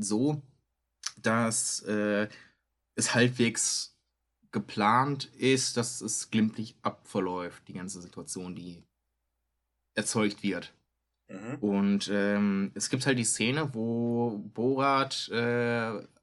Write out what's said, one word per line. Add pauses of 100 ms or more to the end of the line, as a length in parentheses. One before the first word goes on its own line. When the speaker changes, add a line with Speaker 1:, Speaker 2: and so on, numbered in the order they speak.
Speaker 1:
so, (760)
dass,
äh, (680)
es
halbwegs (540)
geplant (100)
ist,
dass
es
glimpflich
abverläuft,
die
ganze
Situation,
die (1120)
erzeugt
wird. (540)
Speaker 2:
Mhm.
Speaker 1:
Und,
ähm,
es
gibt
halt
die
Szene,
wo (160)
Borat,
äh, (160)